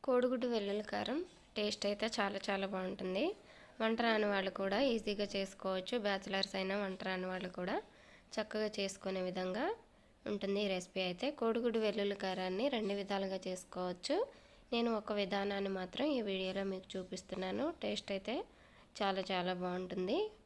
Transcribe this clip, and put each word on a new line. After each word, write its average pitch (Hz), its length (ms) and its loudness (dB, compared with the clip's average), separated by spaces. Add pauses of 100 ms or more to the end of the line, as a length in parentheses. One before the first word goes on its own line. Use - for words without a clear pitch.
కోడిగుడ్డు 247 480 4
వెల్లుల్లి 202 380 0
కారం 214 260 0 (380)
టేస్ట్ 208 320 0
అయితే 208 180 0 (120)
చాలా 202 280 2
చాలా 196 260 2
బాగుంటుంది. 185 520 0 (580)
వంట 226 240 4
రాని 214 260 6
వాళ్ళు 190 260 2
కూడా 196 200 2 (140)
ఈజీగా 208 340 0 (100)
చేసుకోవచ్చు. 190 580 -2 (120)
బ్యాచిలర్స్ 196 520 0
అయినా 190 240 2
వంట 190 260 -2
రాని 185 240 0
వాళ్ళు 185 160 -4 (100)
కూడా 185 180 0 (600)
చక్కగా 214 320 0 (100)
చేసుకునే 190 500 -2
విధంగా 185 360 0 (640)
ఉంటుంది 202 340 0
ఈ 196 80 2
రెసిపీ 185 360 -4
అయితే. 180 180 -2 (140)
కోడిగుడ్డు 226 460 2
వెల్లుల్లి 202 380 2
కారాన్ని 185 400 0 (120)
రెండు 202 240 0
విధాలుగా 196 380 0 (100)
చేసుకోవచ్చు. 180 680 -2 (580)
నేను 233 160 2 (100)
ఒక 214 200 -4
విధానాన్ని 196 580 0
మాత్రం 185 260 -4 (120)
ఈ 247 120 2
వీడియోలో 190 440 0
మీకు 185 220 -8
చూపిస్తున్నాను. 185 680 -4 (180)
టేస్ట్ 208 340 -4
అయితే 214 180 -4 (680)
చాలా 196 300 2
చాలా 185 320 2
బాగుంటుంది. 185 560 0 (280)